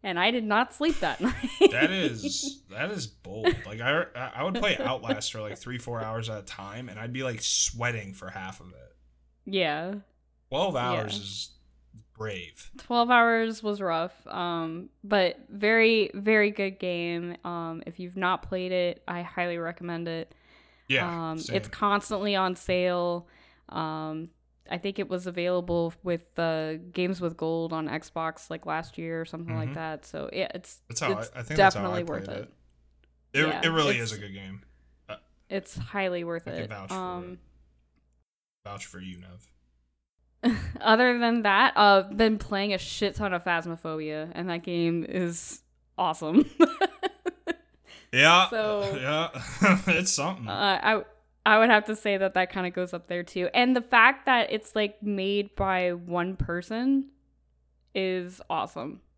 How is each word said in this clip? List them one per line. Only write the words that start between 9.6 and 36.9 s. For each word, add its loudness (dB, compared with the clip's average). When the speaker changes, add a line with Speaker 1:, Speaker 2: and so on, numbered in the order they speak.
Speaker 2:
Twelve 0
hours -2
Speaker 1:
Yeah. -8
Speaker 2:
is -10
brave. -10
Speaker 1:
Twelve 2
hours 4
was -4
rough, -2
um, -6
but 2
very, 4
very 4
good -4
game. -4
Um, -8
if -14
you've -10
not 0
played -4
it, 0
I -4
highly -4
recommend -6
it. -8
Speaker 2:
Yeah, 0
Speaker 1:
Um, -6
Speaker 2:
same. -6
Speaker 1:
it's -2
constantly 0
on 2
sale. 0
Um, -6
I -6
think -6
it -4
was -4
available 0
with -2
the -2
Games -2
with -2
Gold -2
on -4
Xbox, -8
like, -10
last -6
year -6
or -6
something -8
like -4
Speaker 2:
Mm-hmm. -8
Speaker 1:
that. -8
So -10
yeah, -4
it's, -14
Speaker 2:
That's -6
how 0
Speaker 1:
it's -8
Speaker 2:
I, -10
I -8
think -4
that's 8
how -4
Speaker 1:
definitely -2
Speaker 2:
I -4
Speaker 1:
worth -6
Speaker 2:
played -10
Speaker 1:
it. -14
Speaker 2:
it. 2
It, 4
Speaker 1:
Yeah, -2
Speaker 2:
it 4
really 2
Speaker 1:
it's, -4
Speaker 2:
is -8
a -12
good -14
game. -14
Uh, -10
Speaker 1:
it's -6
highly -4
worth -6
Speaker 2:
I -10
can -6
Speaker 1:
it. -8
Speaker 2:
vouch -10